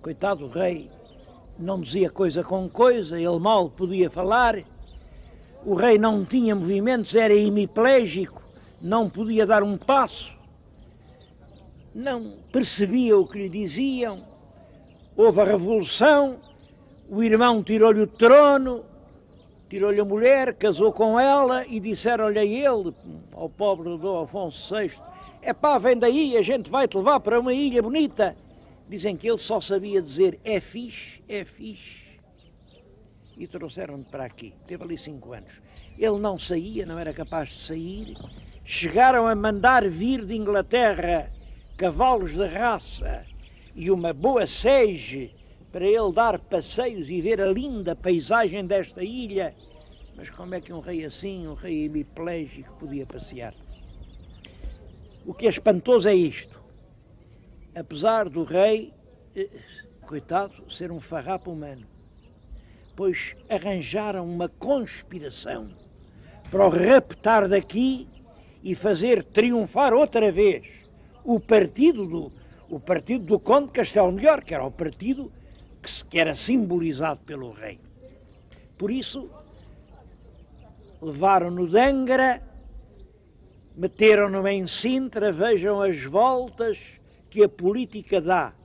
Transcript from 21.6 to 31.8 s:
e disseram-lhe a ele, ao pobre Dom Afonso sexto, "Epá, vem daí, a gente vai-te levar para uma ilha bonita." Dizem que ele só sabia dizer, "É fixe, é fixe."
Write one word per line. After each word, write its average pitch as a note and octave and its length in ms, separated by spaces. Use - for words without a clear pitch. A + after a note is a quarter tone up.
e A3+ 140
disseram-lhe G#3+ 580
a G#3+ 80
ele, A3+ 480
ao D#3+ 180
pobre F3 480
Dom F3 240
Afonso E3+ 460
sexto, G3+ 340
"Epá, C4+ 380
vem A#3+ 180
daí, B3 400
a G3+ 60
gente A3+ 260
vai-te B3 260
levar A#3 240
para A3+ 200
uma B3+ 120
ilha B3+ 300
bonita." A#3 540
Dizem F#3+ 300
que F3 100
ele A3+ 120
só G#3+ 200
sabia G3 400
dizer, E3 440
"É G#3+ 160
fixe, - 680
é G3+ 160
fixe." - 760